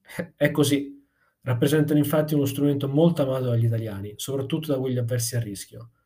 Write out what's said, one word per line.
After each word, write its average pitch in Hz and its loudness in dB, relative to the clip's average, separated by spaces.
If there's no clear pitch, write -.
<laughs> - -12
È 147 2
così. 143 2
Rappresentano 147 2
infatti 151 2
uno 143 2
strumento 139 0
molto 160 4
amato 131 -2
dagli 117 2
italiani, 107 -4
soprattutto 143 -4
da 131 0
quelli 127 -2
avversi 120 -2
al 117 -2
rischio. 107 -12